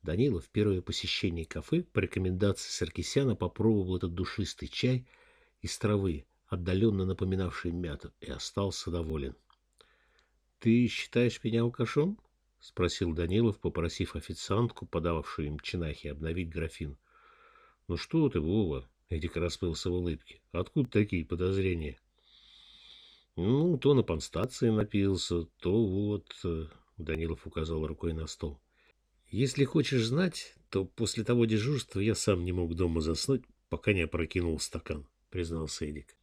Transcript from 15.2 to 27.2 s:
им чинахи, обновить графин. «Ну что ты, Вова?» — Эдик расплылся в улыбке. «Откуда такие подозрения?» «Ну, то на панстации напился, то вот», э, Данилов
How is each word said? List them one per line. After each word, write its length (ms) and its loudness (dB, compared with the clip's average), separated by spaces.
им 120 -6
чинахи, 460 -6
обновить 420 -4
графин. 480 -6
«Ну 120 -2
что 320 2
ты, 100 2
Вова?» — 480 0
Эдик 260 -4
расплылся 540 -2
в 20 0
улыбке. 480 -4
«Откуда 360 -2
такие 380 2
подозрения?» 720 -2
«Ну, 400 2
то 160 4
на 100 6
панстации 680 -2
напился, 720 2
то 260 2
вот», 480 -2
э, 200 -2
Данилов 500 -4